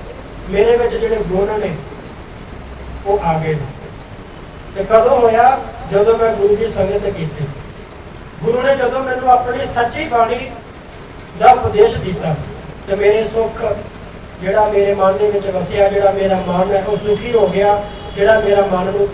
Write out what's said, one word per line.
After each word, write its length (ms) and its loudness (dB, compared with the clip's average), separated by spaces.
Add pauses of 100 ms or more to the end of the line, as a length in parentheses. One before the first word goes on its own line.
(480)
ਮੇਰੇ 280 4
ਵਿੱਚ 180 0
ਜਿਹੜੇ 220 0
ਗੁਣ 440 -2
ਨੇ 160 -4 (1300)
ਉਹ 120 2
ਆ 200 0
ਗਏ 160 -2
ਨੇ। 120 -4 (1120)
ਤੇ 80 -4
ਕਦੋਂ 360 6
ਹੋਇਆ? 380 6 (340)
ਜਦੋਂ 260 4
ਮੈਂ 140 2
ਗੁਰੂ 240 2
ਦੀ 100 0
ਸੰਗਤ 380 -2
ਕੀਤੀ। 400 -6 (1000)
ਗੁਰੂ 180 0
ਨੇ 140 4
ਜਦੋਂ 240 -2
ਮੈਨੂੰ 300 0
ਆਪਣੀ 440 2
ਸੱਚੀ 340 -2
ਬਾਣੀ 420 0 (880)
ਦਾ 140 8
ਉਪਦੇਸ਼ 440 4
ਦਿੱਤਾ 380 -4 (540)
ਤੇ 80 -2
ਮੇਰੇ 280 4
ਸੁੱਖ 520 -2 (640)
ਜਿਹੜਾ 240 2
ਮੇਰੇ 300 2
ਮਨ 220 2
ਦੇ 140 2
ਵਿੱਚ 160 0
ਵਸਿਆ, 420 2
ਜਿਹੜਾ 220 4
ਮੇਰਾ 240 2
ਮਨ 420 0
ਹੈ 120 0
ਉਹ 80 0
ਸੁਖੀ 360 -2
ਹੋ 160 4
ਗਿਆ, 340 2 (320)
ਜਿਹੜਾ 240 4
ਮੇਰਾ 220 2
ਮਨ 240 2
ਨੂੰ 300 0